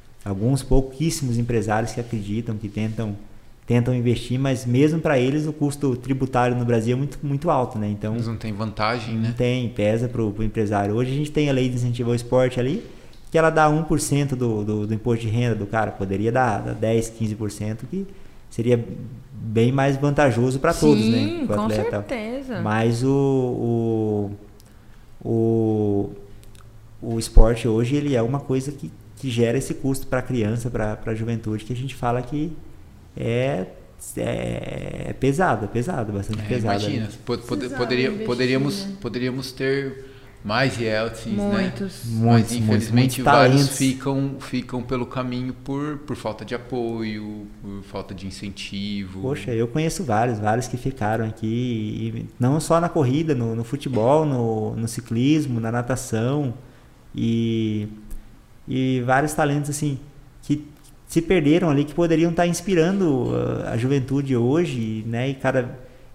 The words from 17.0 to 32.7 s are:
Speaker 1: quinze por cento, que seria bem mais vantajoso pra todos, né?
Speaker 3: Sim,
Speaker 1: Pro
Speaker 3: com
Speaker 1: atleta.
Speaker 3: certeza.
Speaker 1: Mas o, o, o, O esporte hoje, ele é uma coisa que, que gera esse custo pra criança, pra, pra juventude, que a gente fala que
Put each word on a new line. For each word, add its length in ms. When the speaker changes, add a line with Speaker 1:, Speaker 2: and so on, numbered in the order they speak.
Speaker 1:
quinze 260
por 160
cento, 360
que 180
seria 340
bem 380
mais 260
vantajoso 600
pra 140
todos, 320
né? 120
Speaker 3:
Sim, 300
Speaker 1:
Pro 80
Speaker 3:
com 80
Speaker 1:
atleta. 260
Speaker 3:
certeza. 540
Speaker 1:
Mas 420
o, 1300
o, 40
o, 800
O 160
esporte 500
hoje, 280
ele 200
é 60
uma 180
coisa 320
que, 200
que 120
gera 280
esse 160
custo 340
pra 140
criança, 480
pra, 260
pra 200
juventude, 500
que 80
a 20
gente 200
fala 260
que 300